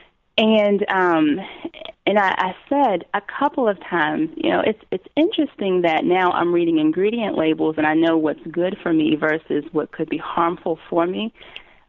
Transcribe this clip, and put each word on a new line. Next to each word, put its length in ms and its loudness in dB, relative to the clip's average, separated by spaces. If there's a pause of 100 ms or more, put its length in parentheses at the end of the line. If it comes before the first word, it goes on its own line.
(360)
And, 520 4
um, 520 2 (640)
and 120 2
I, 100 4 (100)
I 160 -2 (140)
said 440 2
a 80 -2
couple 480 -2
of 120 0
times, 560 -2
you 140 -2
know, 140 2
it's, 180 -8 (100)
it's 140 -6 (100)
interesting 640 0
that 220 2
now 260 2
I'm 220 0
reading 260 2
ingredient 580 0
labels 400 0
and 100 0
I 80 2
know 220 2
what's 340 -2
good 320 -2
for 100 -2
me 240 2
versus 560 -2
what 180 -4
could 180 -8
be 100 -4
harmful 600 -4 (100)
for 180 0
me. 260 -6 (560)